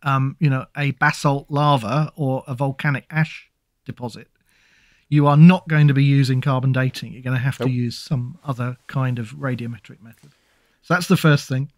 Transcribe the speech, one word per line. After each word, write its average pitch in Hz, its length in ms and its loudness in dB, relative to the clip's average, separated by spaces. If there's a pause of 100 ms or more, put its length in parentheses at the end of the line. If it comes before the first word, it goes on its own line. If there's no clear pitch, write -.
um, 135 380 -2
you 156 100 2
know, 131 160 -2 (100)
a 143 160 -4
basalt 143 580 -2
lava 143 680 0
or 131 300 -4
a 135 80 -8
volcanic 135 560 -4
ash 160 400 -4 (340)
deposit, 117 440 -14 (800)
you 147 180 2
are 143 100 4
not 175 320 8
going 151 200 4
to 139 60 4
be 135 100 2
using 135 360 2
carbon 131 320 -2
dating. 127 400 -4
You're 123 100 -18
gonna 127 160 -4
have 127 200 -4
to 120 60 -6
Nope. 127 80 0
use 120 260 -4
some 123 460 -6
other 123 320 -8 (100)
kind 127 320 -4
of 113 140 -10
radiometric 117 680 -10
method. 117 300 -20 (520)
So - 120 -4
that's 180 140 -2
the 190 80 4
first 147 320 2
thing. 139 300 -4